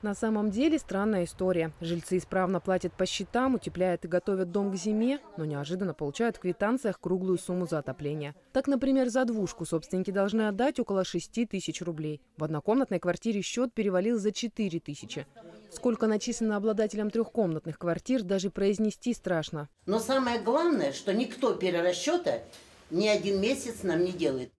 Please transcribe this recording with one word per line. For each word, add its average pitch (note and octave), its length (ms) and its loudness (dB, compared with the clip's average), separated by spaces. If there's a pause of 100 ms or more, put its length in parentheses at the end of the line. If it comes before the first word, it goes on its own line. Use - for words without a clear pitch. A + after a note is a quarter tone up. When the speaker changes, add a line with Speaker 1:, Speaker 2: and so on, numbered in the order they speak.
Speaker 1:
На G#3 120 -2
самом G#3+ 360 0
деле D4 280 2
странная G3+ 460 0
история. E3+ 560 0
Жильцы E3+ 380 -2
исправно F#3 420 0
платят F#3 320 0
по F#3 140 0
счетам, B3 480 0
утепляют F3+ 500 0
и F3 40 -8
готовят F3+ 440 0
дом G3+ 180 2
к F#3+ 60 -2
зиме, G#3+ 420 2 (180)
но D#3+ 80 -4
неожиданно D3+ 500 -4
получают G#3+ 420 -2
в - 40 -18
квитанциях G3+ 600 0
круглую F#3 380 0
сумму F3+ 280 -2
за D#3+ 120 -2
отопление. D3 560 -6 (180)
Так, C4+ 160 0
например, C4 400 4
за B3+ 160 2
двушку G#3+ 400 -2
собственники F#3 480 -2
должны G#3 360 2
отдать A#3 300 0
около G3 240 0
шести F#3 420 -2
тысяч F#3 380 -6
рублей. D#3 380 -6 (160)
В D#3 80 -4
однокомнатной F3+ 560 0
квартире G3 400 0
счёт A#3+ 320 -2
перевалил G3+ 460 2
за G#3 140 2
четыре G3+ 460 -4
тысячи. - 480 -10 (460)
Сколько A3+ 340 0
начислено A3 500 0
обладателям G#3+ 540 0
трёхкомнатных F3+ 680 0
квартир, F3+ 440 0
даже F#3 280 0
произнести G3+ 640 0
страшно. D#3+ 560 -4 (180)
Speaker 2:
Но G3+ 120 2
самое A#3+ 420 0
главное, A#3+ 520 2
что F#3+ 220 -4
никто A#3 400 0
перерасчёта F3 920 0 (460)
ни F#3+ 180 2
один G3 320 2
месяц A#3 420 -2
нам F3 220 2
не F3+ 80 -2
делает. C3+ 460 -2